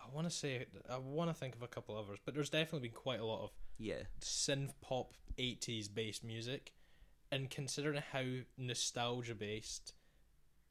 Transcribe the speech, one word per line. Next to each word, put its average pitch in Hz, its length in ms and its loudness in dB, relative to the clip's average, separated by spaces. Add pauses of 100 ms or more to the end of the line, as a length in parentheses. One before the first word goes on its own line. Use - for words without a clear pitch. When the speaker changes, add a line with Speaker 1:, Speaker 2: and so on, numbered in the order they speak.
Speaker 1:
I 120 80 -12
wanna 156 200 2
say, 135 340 0 (240)
I 127 80 0
wanna 147 360 2
think 131 220 -4
of 117 60 -8
a 120 60 -4
couple - 280 -4
others, 101 300 -4
but 151 80 -2
there's 143 160 2
definitely 156 400 2
been 113 80 -10
quite 123 220 0
a 113 60 0
lot 107 180 2
of 101 80 -4 (260)
Speaker 2:
Yeah. 92 260 0 (180)
Speaker 1:
synth 139 600 2
pop - 320 0 (240)
eighties 117 500 0
based 107 360 0
music, 117 500 -4 (580)
and 135 180 2
considering 143 520 2
how 131 400 2 (160)
nostalgia 123 800 2
based - 580 -2 (760)